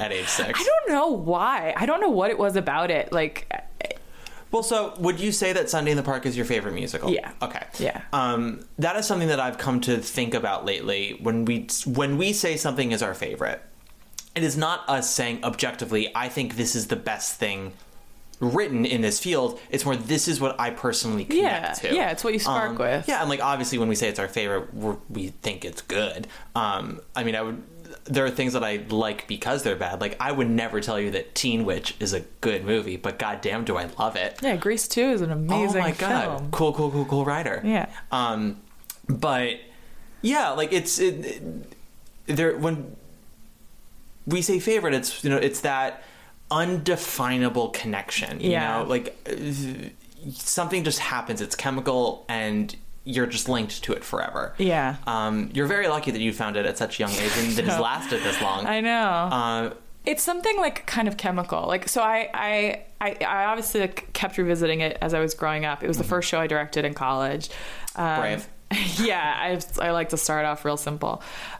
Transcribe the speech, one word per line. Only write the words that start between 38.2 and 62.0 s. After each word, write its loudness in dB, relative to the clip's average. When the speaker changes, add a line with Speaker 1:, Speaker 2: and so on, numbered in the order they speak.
Speaker 1:
but 2
yeah, 4
like, 0
it's, 2
it, 2
it, -8
there, 2
when -2
we 2
say 2
favorite, 2
it's, -2
you 2
know, 4
it's 2
that -2
undefinable 2
connection, -4
you 2
Speaker 2:
Yeah. 2
Speaker 1:
know, 0
like, -2
uh, -6
something 0
just 0
happens. -2
It's -4
chemical 0
and 0
you're 0
just -2
linked -2
to -2
it -2
forever. -4
Speaker 2:
Yeah. 2
Speaker 1:
Um, 0
you're 2
very 2
lucky 0
that -2
you 2
found -2
it 2
at 0
such -2
a 0
young 2
age 0
and 2
that 2
it's 2
Speaker 2:
<laughs> -
No. 2
Speaker 1:
lasted 0
this 0
long. 0
Speaker 2:
I 0
know. 2
Speaker 1:
Uh, 2
Speaker 2:
It's 0
something, 0
like, 0
kind 0
of -2
chemical. 0
Like, 0
so 2